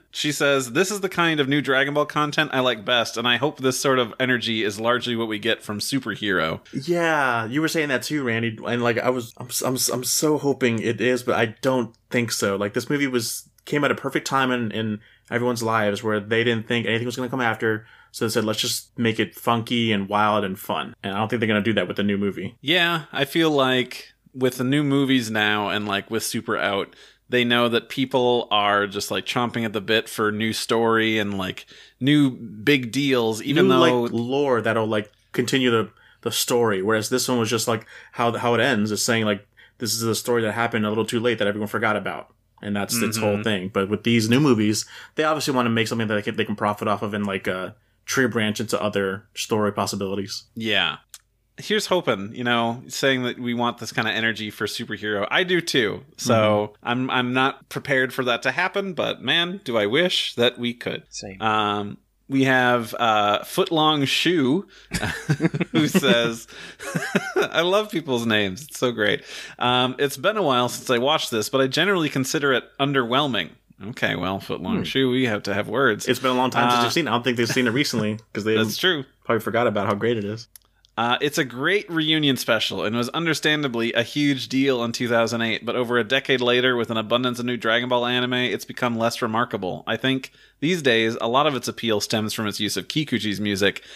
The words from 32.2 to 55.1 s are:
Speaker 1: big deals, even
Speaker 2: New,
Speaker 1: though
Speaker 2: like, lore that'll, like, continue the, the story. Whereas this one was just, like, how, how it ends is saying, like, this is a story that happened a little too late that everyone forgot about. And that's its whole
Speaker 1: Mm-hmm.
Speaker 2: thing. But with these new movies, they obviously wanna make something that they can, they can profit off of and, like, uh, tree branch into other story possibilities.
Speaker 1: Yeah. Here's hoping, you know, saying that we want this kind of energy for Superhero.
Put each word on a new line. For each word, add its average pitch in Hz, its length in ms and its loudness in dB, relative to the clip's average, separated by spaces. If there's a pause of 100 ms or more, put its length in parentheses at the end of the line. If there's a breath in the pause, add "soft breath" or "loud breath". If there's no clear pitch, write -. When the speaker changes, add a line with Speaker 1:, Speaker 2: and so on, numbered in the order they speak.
Speaker 1:
big 117 600 0
deals, 120 500 0
even 139 260 4
Speaker 2:
New, 131 60 6
Speaker 1:
though 127 280 4
Speaker 2:
like, 117 100 -2
lore 123 500 0
that'll, 110 240 0
like, 110 260 -2 (200)
continue 127 400 2
the, 110 180 2 (320 soft breath)
the 117 100 -4
story. 110 520 2
Whereas 107 260 0
this 127 180 0
one 127 120 2
was 107 100 0
just, 113 180 0
like, 113 200 -2 (240 loud breath)
how, 120 220 0
how 120 200 0
it 113 60 4
ends 110 320 2
is 101 100 -2
saying, 113 240 2
like, 104 220 0 (320 soft breath)
this 107 160 -4
is 113 80 -4
a 113 100 2
story 117 300 0
that 107 80 0
happened 113 340 0
a 104 40 0
little 107 160 0
too 120 160 -2
late 117 180 2
that 101 80 2
everyone 104 220 -2
forgot 107 260 0
about. 98 360 -6 (300)
And 101 140 -4
that's 101 260 -2
its 107 160 -2
whole 107 180 2
Speaker 1:
Mm-hmm. 104 80 -2
Speaker 2:
thing. 98 300 -2
But 98 160 0
with 104 140 -2
these 117 260 2
new 123 120 6
movies, 107 440 4 (300 loud breath)
they 151 80 0
obviously 151 320 0
wanna 123 160 2
make 113 160 2
something 113 220 -2
that 110 60 0
they 104 60 0
can, 104 140 -4
they 101 100 0
can 104 120 -4
profit 107 300 -2
off 101 140 0
of 104 140 -4
and, 104 100 -4
like, 98 220 -4
uh, 92 240 -4 (340)
tree 131 220 2
branch 107 320 -2
into 107 220 -2
other 98 420 -2 (100)
story 107 380 0
possibilities. 98 720 -4 (120)
Speaker 1:
Yeah. 101 420 0 (600)
Here's 208 280 -2
hoping, 113 480 0
you 123 100 -8
know, 120 440 0
saying 131 380 0
that 120 140 -4
we 120 140 -4
want 117 240 0
this 117 140 -10
kind 117 160 -2
of 101 80 0
energy 110 340 -2
for 107 160 -4
Superhero. 107 640 -4